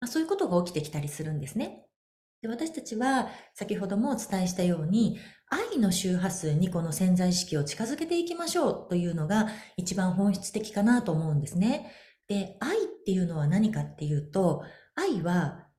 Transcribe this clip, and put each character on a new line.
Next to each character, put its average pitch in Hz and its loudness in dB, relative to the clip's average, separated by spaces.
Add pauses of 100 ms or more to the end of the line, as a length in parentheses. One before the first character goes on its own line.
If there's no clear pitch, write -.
ま 247 -6
あ、 - -4
そ - -2
う 320 4
い - 2
う 320 -8
こ 392 0
と 392 0
が 175 4
起 - -8
き - -4
て 151 -2
き - -8
た 151 -6
り 147 -4
す - -8
る 156 -4
ん 151 -2
で 139 -6
す - -8
ね。 294 -6 (580)
で、 233 -6
私 240 -6
た 302 -10
ち - -8
は 254 2 (240)
先 202 -4
ほ 190 -4
ど 196 0
も 254 2
お 262 0
伝 190 -2
え 180 2
し 175 -4
た 180 0
よ 175 2
う 151 -2
に、 208 2 (300)
愛 440 -2
の 196 4
周 180 0
波 180 0
数 156 -2
に 175 4
こ 175 -2
の 160 -2
潜 185 4
在 180 4
意 - 4
識 175 -2
を 143 2
近 - -6
づ 262 -4
け 320 -4
て 339 0
い 339 0
き 339 -4
ま 339 -6
し 349 0
ょ 269 4
う - -6
と 175 0
い 175 2
う 170 -2
の 156 -2
が 214 2 (280)
一 180 -4
番 185 2
本 196 4
質 - -8
的 214 -6
か 202 0
な 240 6
と 180 -2
思 160 0
う 147 0
ん 143 2
で 147 -4
す - -4
ね。 247 0 (340)
で、 196 -4
愛 359 0
っ - -4 (180)
て 196 2
い 185 2
う 180 2
の 165 -4
は 147 2
何 202 4
か 147 -2
っ - -6
て 151 -8
い 151 0
う 143 0
と、 - 2 (300)
愛 302 0
は 170 -2 (100)